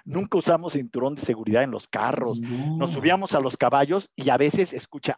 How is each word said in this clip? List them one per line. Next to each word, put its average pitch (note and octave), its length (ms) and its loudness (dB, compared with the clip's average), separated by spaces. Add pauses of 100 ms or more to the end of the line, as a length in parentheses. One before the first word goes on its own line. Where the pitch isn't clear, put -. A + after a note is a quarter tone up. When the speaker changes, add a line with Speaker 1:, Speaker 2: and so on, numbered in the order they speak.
Speaker 1:
nunca F#3 340 -2
usamos E3+ 360 2
cinturón C3+ 420 -4
de C#3 60 -10
seguridad A2+ 420 0
en C3 80 -2
los G#2 160 -10
carros, A#2 520 -2
Speaker 2:
No. B2+ 360 -4
Speaker 1:
nos F3 160 -2
subíamos E3+ 420 2
a D3+ 60 2
los C3 160 -2
caballos C#3 580 2
y C3+ 160 -2
a B2+ 60 6
veces, D3 360 2
escucha, - 460 -6